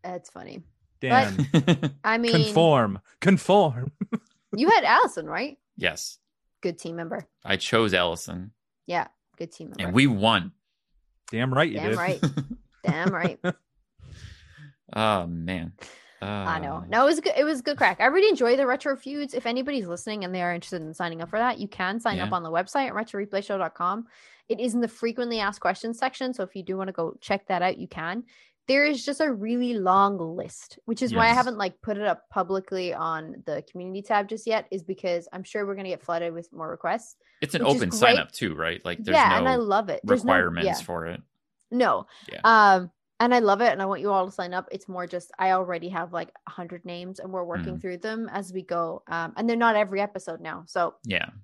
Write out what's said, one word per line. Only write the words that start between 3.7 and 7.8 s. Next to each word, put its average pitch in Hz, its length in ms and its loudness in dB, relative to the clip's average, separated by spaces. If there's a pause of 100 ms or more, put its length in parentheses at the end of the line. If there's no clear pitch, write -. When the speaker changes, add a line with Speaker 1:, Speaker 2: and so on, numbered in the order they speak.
Speaker 2:
<laughs> - 340 -12
Speaker 1:
you 302 140 4
had 403 140 6
Allison, 214 420 4
right? 208 320 -6 (180)
Speaker 3:
Yes. - 420 -4 (440)
Speaker 1:
Good 170 160 -4
team 165 180 -10
member. 170 320 -10 (160)
Speaker 3:
I - 120 0
chose 110 360 2